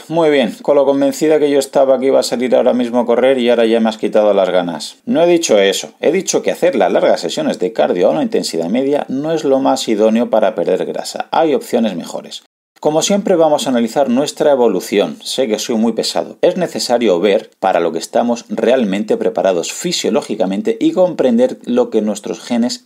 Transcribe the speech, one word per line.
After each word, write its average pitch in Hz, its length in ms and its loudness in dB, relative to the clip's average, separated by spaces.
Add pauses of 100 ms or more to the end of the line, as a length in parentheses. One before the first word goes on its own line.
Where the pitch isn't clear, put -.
muy 160 220 0
bien. 127 300 0
Con 147 140 0
lo 143 100 4
convencida 139 540 2
que 147 100 2
yo 143 120 2
estaba 135 400 2
que 131 60 -2
iba 135 120 4
a 123 60 2
salir 123 320 -2
ahora 120 160 4
mismo 120 260 -2
a 117 80 0
correr 120 320 2
y 120 100 0
ahora 117 160 4
ya 113 140 2
me 110 120 0
has 107 60 -4
quitado 107 380 2
las 95 160 2
ganas. 87 460 -2 (100)
No 135 160 0
he 175 60 4
dicho 170 280 2
eso. 98 340 2 (100)
He 120 100 0
dicho 156 320 -2
que 98 80 -4
hacer 165 240 0
las 95 160 2
largas 107 300 2
sesiones 104 400 -4
de 92 120 -2
cardio 117 360 0
a - 20 2
una 151 140 -2
intensidad 85 440 -4
media 135 400 -2
no 143 220 -6
es 160 140 -4
lo 135 160 2
más 135 260 0
idóneo 110 440 2
para 101 260 0
perder 87 280 -2
grasa. - 460 -8
Hay 156 240 2
opciones 117 400 -2
mejores. - 480 -12 (380)
Como 156 220 0
siempre 202 340 0
vamos 151 320 2
a - 20 0
analizar 123 380 0
nuestra 143 420 0
evolución. 101 720 0
Sé - 240 -4
que 107 140 -2
soy 123 160 -4
muy 113 160 2
pesado. - 500 -6
Es 175 140 2
necesario 120 640 0
ver 98 400 0
para 90 180 2
lo 85 140 0
que 80 80 -6
estamos 120 480 -2
realmente 110 680 0
preparados 92 560 -2
fisiológicamente 107 1080 -4
y 160 100 0
comprender 131 760 2
lo 120 220 0
que 110 140 0
nuestros 104 380 -6
genes 120 460 -4